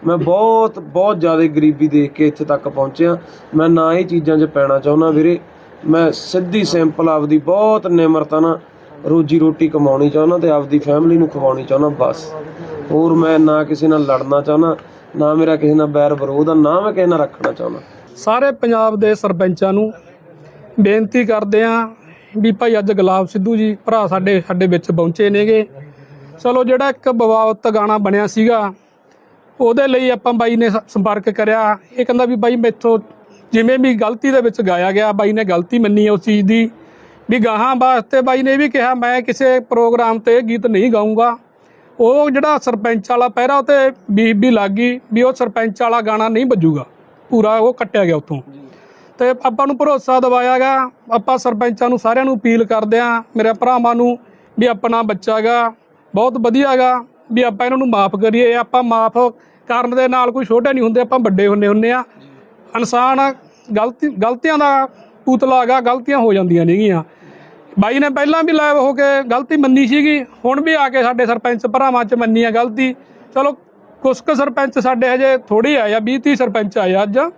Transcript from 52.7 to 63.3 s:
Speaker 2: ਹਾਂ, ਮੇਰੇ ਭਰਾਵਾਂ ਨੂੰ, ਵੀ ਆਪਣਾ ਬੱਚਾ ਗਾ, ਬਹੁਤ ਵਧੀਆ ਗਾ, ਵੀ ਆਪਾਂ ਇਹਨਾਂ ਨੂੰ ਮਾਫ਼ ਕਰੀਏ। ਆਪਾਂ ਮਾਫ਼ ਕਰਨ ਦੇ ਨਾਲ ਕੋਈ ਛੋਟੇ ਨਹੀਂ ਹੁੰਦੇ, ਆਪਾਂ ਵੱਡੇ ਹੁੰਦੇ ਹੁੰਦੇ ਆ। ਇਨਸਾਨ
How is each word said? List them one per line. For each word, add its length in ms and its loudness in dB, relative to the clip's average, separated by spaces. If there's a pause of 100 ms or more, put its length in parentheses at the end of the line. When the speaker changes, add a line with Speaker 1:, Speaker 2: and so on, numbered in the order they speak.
Speaker 2:
ਹਾਂ, 220 -2 (140)
ਮੇਰੇ 160 0
ਭਰਾਵਾਂ 420 0
ਨੂੰ, 240 0 (400)
ਵੀ 80 2
ਆਪਣਾ 360 -2
ਬੱਚਾ 380 -2
ਗਾ, 320 0 (420)
ਬਹੁਤ 240 0
ਵਧੀਆ 380 0
ਗਾ, 280 0 (280)
ਵੀ 100 0
ਆਪਾਂ 240 -2
ਇਹਨਾਂ 120 -2
ਨੂੰ 120 -2
ਮਾਫ਼ 320 0
ਕਰੀਏ। 320 2
ਆਪਾਂ 280 0
ਮਾਫ਼ 480 0 (380)
ਕਰਨ 280 -2
ਦੇ 120 2
ਨਾਲ 220 0
ਕੋਈ 140 -4
ਛੋਟੇ 280 0
ਨਹੀਂ 120 0
ਹੁੰਦੇ, 160 0
ਆਪਾਂ 180 0
ਵੱਡੇ 280 0
ਹੁੰਦੇ 200 2
ਹੁੰਦੇ 260 2
ਆ। 120 -2 (720)
ਇਨਸਾਨ 560 0 (440)